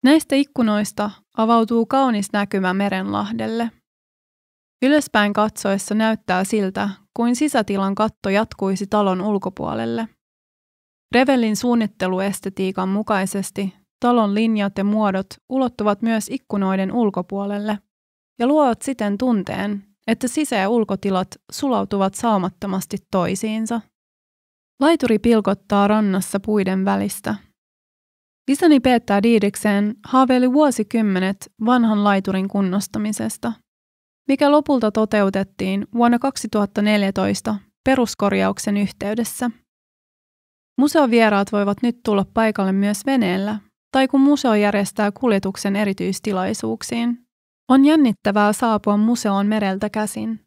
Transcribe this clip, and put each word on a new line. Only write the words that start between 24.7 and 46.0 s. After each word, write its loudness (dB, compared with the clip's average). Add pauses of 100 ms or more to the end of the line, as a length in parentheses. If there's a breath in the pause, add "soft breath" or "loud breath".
Laituri 2
pilkottaa 2
rannassa 0
puiden 0
välistä. -2 (1160)
Isäni 6
Peter 2
Didriksen 2 (100)
haaveili 2
vuosikymmenet 0 (120)
vanhan 2
laiturin 0
kunnostamisesta, -4 (760)
mikä 4
lopulta 2
toteutettiin 0
vuonna 4
kaksituhatta -2
neljätoista 0 (300)
peruskorjauksen 0
yhteydessä. -4 (1300)
Museovieraat 4
voivat 0
nyt -2
tulla 0
paikalle 0
myös -2
veneellä, 0 (340)
tai 2
kun 2
museo 4
järjestää 0
kuljetuksen -2
erityistilaisuuksiin. -4 (420)